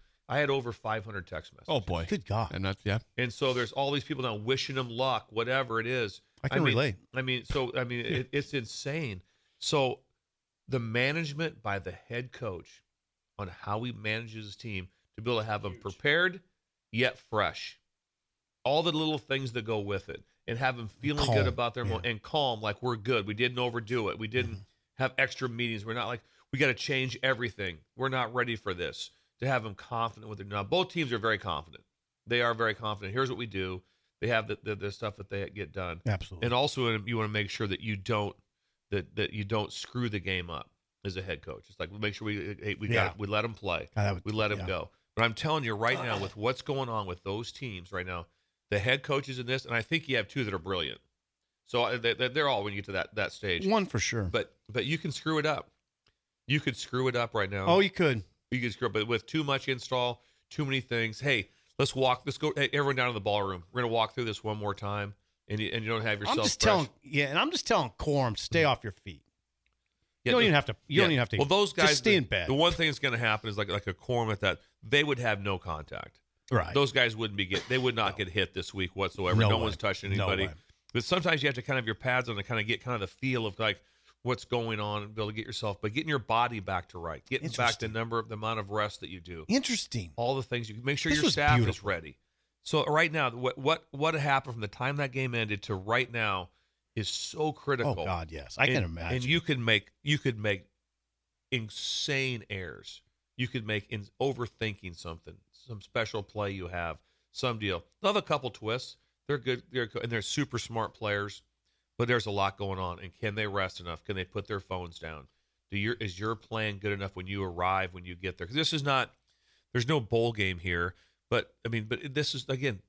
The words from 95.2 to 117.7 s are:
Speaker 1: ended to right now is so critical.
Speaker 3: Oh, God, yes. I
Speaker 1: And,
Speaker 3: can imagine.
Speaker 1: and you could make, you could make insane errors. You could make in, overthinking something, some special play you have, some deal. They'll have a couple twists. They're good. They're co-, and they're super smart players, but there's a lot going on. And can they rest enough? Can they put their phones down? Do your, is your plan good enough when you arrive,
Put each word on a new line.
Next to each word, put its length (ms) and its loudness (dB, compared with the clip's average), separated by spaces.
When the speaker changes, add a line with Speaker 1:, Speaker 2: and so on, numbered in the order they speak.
Speaker 1:
ended 280 0
to 120 -4
right 380 0
now 380 0
is 140 -2
so 440 -2
critical. 480 0
Speaker 3:
Oh, 40 -2
God, 260 -2
yes. 280 -12
I 80 4
Speaker 1:
And, 80 4
Speaker 3:
can 100 4
imagine. 320 -2
Speaker 1:
and 80 -2
you 160 4
could 180 0
make, 320 4
you 160 2
could 200 -2
make 280 -2
insane 1000 -4
errors. 520 -10
You 120 0
could 180 -4
make 240 -2
in, 160 -6
overthinking 760 -4
something, 380 -12
some 280 -14
special 420 -2
play 280 -2
you 180 -6
have, 300 -4
some 260 -2
deal. 260 -2
They'll 100 4
have 100 2
a 40 -20
couple 240 -2
twists. 460 -4
They're 100 2
good. 320 0
They're 160 0
co-, 140 -6
and 100 -4
they're 120 0
super 360 0
smart 360 -2
players, 480 -2
but 100 2
there's 180 4
a 40 0
lot 280 2
going 200 -2
on. 200 -4
And 160 -14
can 200 -4
they 120 0
rest 340 -2
enough? 240 -8
Can 120 -4
they 80 -2
put 240 -6
their 120 -4
phones 380 -8
down? 300 -12
Do 80 -2
your, 220 0
is 180 -6
your 160 -2
plan 440 -4
good 140 -2
enough 220 -6
when 140 -8
you 160 -2
arrive, 500 0